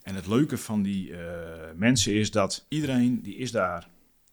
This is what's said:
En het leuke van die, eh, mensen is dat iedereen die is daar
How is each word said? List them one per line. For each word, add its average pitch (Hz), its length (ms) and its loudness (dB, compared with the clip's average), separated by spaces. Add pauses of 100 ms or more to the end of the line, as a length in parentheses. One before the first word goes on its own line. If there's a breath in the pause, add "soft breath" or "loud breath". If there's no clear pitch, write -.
En 95 120 -8
het 92 120 -8
leuke 127 320 2
van 107 240 -2
die, 98 340 -2
eh, 82 600 -10
mensen 110 380 4
is 107 160 2
dat 98 380 0
iedereen 127 540 2
die 98 140 -12
is 127 140 -6
daar 90 380 -2 (440)